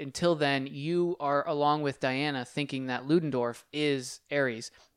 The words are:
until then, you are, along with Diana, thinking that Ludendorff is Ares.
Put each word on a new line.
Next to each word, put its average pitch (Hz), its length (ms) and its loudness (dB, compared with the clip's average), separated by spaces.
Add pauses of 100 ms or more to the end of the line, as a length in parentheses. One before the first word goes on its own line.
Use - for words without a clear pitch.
until 165 340 0
then, 139 320 0
you 165 540 0
are, 143 260 2
along 147 360 2
with 143 180 -2
Diana, 135 440 0
thinking 135 420 -4
that 127 200 -6
Ludendorff 135 640 2
is 143 460 -2 (140)
Ares. 127 400 -2 (240)